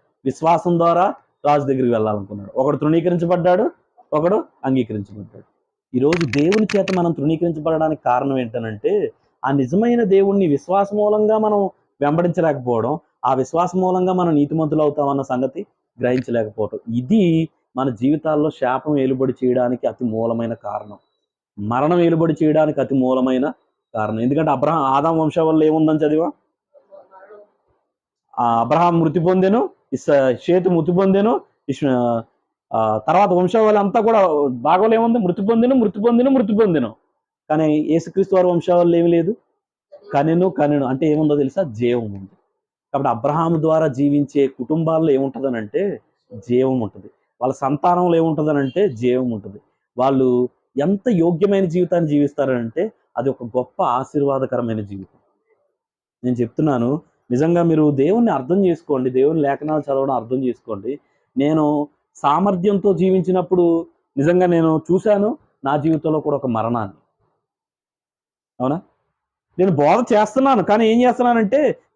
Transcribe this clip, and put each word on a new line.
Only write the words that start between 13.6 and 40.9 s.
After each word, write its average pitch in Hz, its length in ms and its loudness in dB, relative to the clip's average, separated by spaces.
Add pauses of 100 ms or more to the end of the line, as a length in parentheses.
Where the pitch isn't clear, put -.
మూలంగా 185 360 0
మనం 175 220 0
నీతిమంతులు 156 480 0
అవుతామన్న 143 400 -2
సంగతి 131 440 -6 (340)
గ్రహించలేకపోవటం. 117 760 -4 (100)
ఇది 160 600 0 (280)
మన 131 140 -2
జీవితాల్లో 151 600 -2
శాపం 135 480 -2
ఏలుబడి 131 340 -2 (120)
చేయడానికి 123 420 0
అతి 117 180 -6
మూలమైన 113 500 -4
కారణం, 104 440 -12 (600)
మరణం 131 420 0
ఏలుబడి 165 420 2
చేయడానికి 151 380 2
అతి 135 140 -2
మూలమైన 127 580 0 (420)
కారణం. 110 260 -4
ఎందుకంటే 143 300 0
అబ్రహం, 147 320 0
ఆదాం 143 360 0
వంశావళిలో 160 480 2
ఏముందని 156 320 2
చదివా? 156 340 0 (2000)
ఆ, 117 200 2
అబ్రహాం 165 400 2
మృతి 160 200 0
పొందెను, 190 500 2 (220)
ఇస్-, 135 440 2
షేతు 180 320 0
మృతి 170 240 0
పొందెను, 196 480 2 (280)
ఇష్-, 123 540 0 (520)
ఆ, 110 240 0
తర్వాత 185 300 2
వంశావళి 202 500 2
అంతా 202 220 0
కూడా 214 260 4 (200)
భాగంలో 160 480 2
ఏముంది? 233 240 2
మృతి 180 240 -2
పొందెను, 233 320 2
మృతి 208 260 0
పొందెను, 240 300 2
మృతి 233 220 2
పొందెను. 165 420 0 (560)
కానీ 151 280 2
యేసుక్రీస్తు 165 560 0
వారి 180 120 4
వంశావళిలో 175 520 2
ఏమి 170 100 2
లేదు? 170 280 0 (760)
కనెను, 165 380 2
కనెను 147 360 0
అంటే 131 200 -2